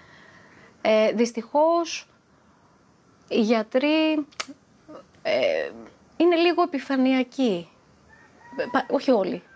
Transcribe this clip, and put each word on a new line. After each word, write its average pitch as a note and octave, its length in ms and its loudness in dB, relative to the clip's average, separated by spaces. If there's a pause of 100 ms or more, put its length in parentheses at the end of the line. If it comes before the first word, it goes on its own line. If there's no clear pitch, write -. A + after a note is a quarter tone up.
(800)
Ε, A3 300 2
δυστυχώς, D4 960 -2 (1200)
οι - 140 0
γιατροί, C4 720 0 (1080)
ε, D#2+ 480 -2 (480)
είναι E4+ 180 4
λίγο E4+ 260 2
επιφανειακοί. C4 1080 -2 (1040)
Πα-, C4+ 180 0
όχι C4+ 220 0
όλοι. F#3+ 320 0 (120)